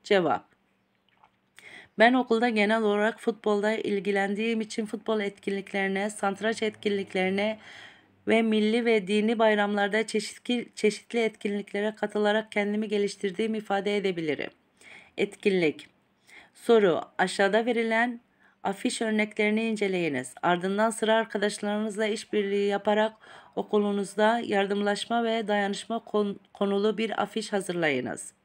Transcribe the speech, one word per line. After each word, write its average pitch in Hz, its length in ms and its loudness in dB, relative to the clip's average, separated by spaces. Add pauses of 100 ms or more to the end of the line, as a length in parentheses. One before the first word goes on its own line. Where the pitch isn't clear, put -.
Cevap, 165 500 0 (1500)
ben 233 140 8
okulda 247 360 2
genel 220 320 2
olarak 208 380 2
futbolda 214 520 0
ilgilendiğim 202 920 -2
için 220 240 -6
futbol 220 340 -4
etkinliklerine, 196 880 -4
satranç 214 540 -2
etkinliklerine 202 960 -2 (680)
ve 220 140 4
milli 220 440 2
ve 220 220 2
dini 214 320 2
bayramlarda 208 680 2
çeşitli, 220 680 -4
çeşitli 214 440 -2
etkinliklere 208 760 -4
katılarak 208 560 0
kendimi 208 360 -2
geliştirdiğimi 202 720 -2
ifade 202 400 -2
edebilirim. 170 520 -4 (680)
Etkinlik. 190 680 0 (680)
Soru, 202 480 4 (160)
aşağıda 196 480 2
verilen 233 540 0 (440)
afiş - 380 -4
örneklerini 214 600 0
inceleyiniz. 185 800 -2
Ardından 196 480 2
sıra 220 260 2
arkadaşlarınızla 214 920 -2
işbirliği 202 640 -2
yaparak 208 460 0 (420)
okulunuzda 208 880 0
yardımlaşma 202 800 0
ve 226 240 -2
dayanışma 208 520 -2
kon-, 208 400 -2 (140)
konulu 202 440 0
bir 220 240 -2
afiş 214 320 -4
hazırlayınız. 160 800 -4 (120)